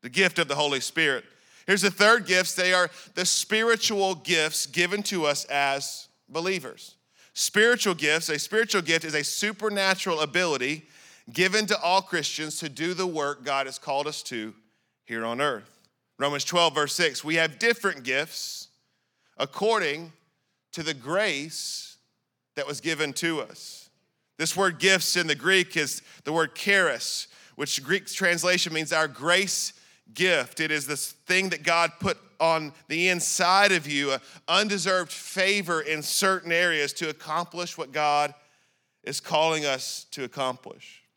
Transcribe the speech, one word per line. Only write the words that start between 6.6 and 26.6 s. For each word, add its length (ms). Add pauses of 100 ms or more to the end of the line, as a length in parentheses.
Spiritual 640
gifts, 340
a 100
spiritual 440
gift 220
is 100
a 100
supernatural 960
ability 680 (460)
given 340
to 140
all 200
Christians 580
to 100
do 260
the 140
work 360
God 220
has 120
called 280
us 180
to 300 (500)
here 200
on 160
earth. 400 (360)
Romans 280
twelve, 320
verse 160
six, 320
"We 120
have 220
different 460
gifts 640 (680)
according 760 (580)
to 140
the 100
grace 1000 (580)
that 140
was 120
given 340
to 260
us." 480 (480)
This 180
word 240
gifts 380
in 100
the 80
Greek 420
is 260 (200)
the 100
word 220
charis, 720 (300)